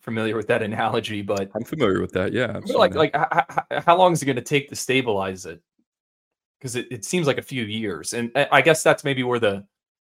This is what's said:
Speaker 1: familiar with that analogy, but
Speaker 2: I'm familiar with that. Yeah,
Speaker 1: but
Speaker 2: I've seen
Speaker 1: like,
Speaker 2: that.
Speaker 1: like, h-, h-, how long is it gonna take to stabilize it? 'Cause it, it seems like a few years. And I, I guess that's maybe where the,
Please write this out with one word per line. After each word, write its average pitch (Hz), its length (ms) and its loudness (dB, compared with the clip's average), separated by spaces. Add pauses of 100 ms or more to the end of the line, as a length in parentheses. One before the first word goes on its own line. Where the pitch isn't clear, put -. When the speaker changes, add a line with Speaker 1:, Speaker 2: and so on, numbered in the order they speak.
Speaker 1:
familiar 110 340 -4
with 110 120 -6
that 117 160 2
analogy, 110 580 -2
but 98 340 -4
Speaker 2:
I'm 110 100 -6
familiar 101 360 0
with 92 120 -4
that. 95 200 -2
Yeah, 117 140 0
Speaker 1:
but 104 100 -6
Speaker 2:
I've - 100 -12
seen 240 120 0
Speaker 1:
like, 185 140 4
Speaker 2:
that. - 60 -4
Speaker 1:
like, 151 160 2
h-, - 440 -2 (120)
h-, 135 140 -4
how 170 140 6
long 180 140 6
is 135 100 0
it 135 40 -6
gonna 123 140 0
take 139 300 -2
to - 60 -12
stabilize 98 680 -2
it? 85 160 -14 (1040)
'Cause 123 140 -8
it, 120 140 -4
it 120 140 -12
seems 180 220 0
like 127 100 4
a 117 60 -6
few 127 220 -6
years. 104 500 -6
And 120 200 -4
I, 139 160 2
I 143 120 8
guess 156 200 4
that's 151 220 4
maybe 131 180 0
where 123 160 0
the, 101 280 0 (400)